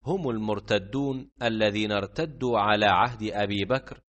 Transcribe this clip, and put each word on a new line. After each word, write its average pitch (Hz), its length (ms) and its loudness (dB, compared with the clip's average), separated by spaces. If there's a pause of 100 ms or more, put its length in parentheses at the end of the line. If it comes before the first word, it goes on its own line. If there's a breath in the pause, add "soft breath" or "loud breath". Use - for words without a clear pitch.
هم 123 240 -2
المرتدون 107 1000 -2 (140)
الذين 107 480 0
ارتدوا 120 680 -2
على 104 260 4
عهد 107 380 4
أبي 101 420 -2
بكر 127 340 -4 (120)